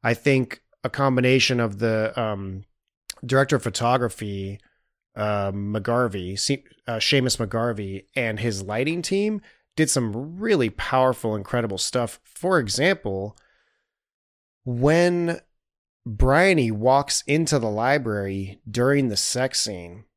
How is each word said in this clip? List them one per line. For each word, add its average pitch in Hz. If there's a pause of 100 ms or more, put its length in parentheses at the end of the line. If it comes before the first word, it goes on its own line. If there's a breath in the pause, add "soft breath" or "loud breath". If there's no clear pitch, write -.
I 117
think 131 (220)
a 117
combination 127
of 104
the, 110
um, 98 (640)
director 135
of -
photography, 104 (560)
uh, 104
McGarvey, 101
Se-, - (240)
uh, 117
Seamus 127
McGarvey, 104 (100)
and 113
his 107
lighting 135
team 202 (340 soft breath)
did 156
some 127
really 190
powerful, 127
incredible 104
stuff. -
For 180
example, 107 (1300)
when 170 (680)
Bryony 135
walks 127
into 151
the 113
library 104
during 127
the 101
sex -
scene 92 (120)